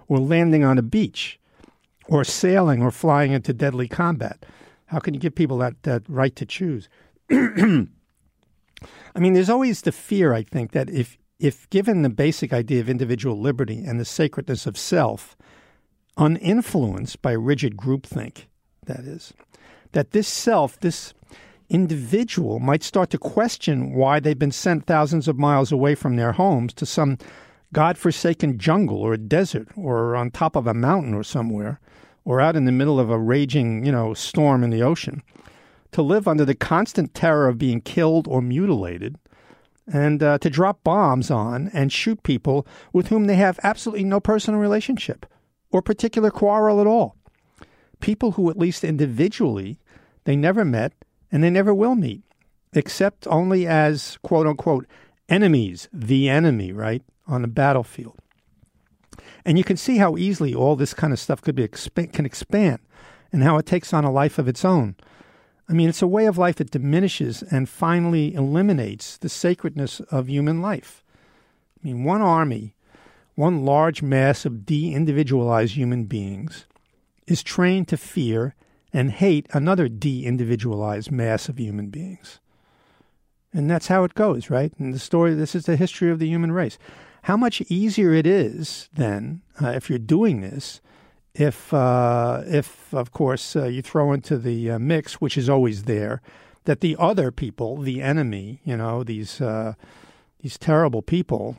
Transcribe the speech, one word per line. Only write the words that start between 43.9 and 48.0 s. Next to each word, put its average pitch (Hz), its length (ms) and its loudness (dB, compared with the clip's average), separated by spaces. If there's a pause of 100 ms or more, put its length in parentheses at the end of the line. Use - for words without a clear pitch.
no 196 160 0
personal 214 400 0
relationship 208 640 -2 (460)
or 185 100 2
particular 214 480 0
quarrel 208 520 2
at 208 60 4
all. 214 280 2 (840)
People 214 340 0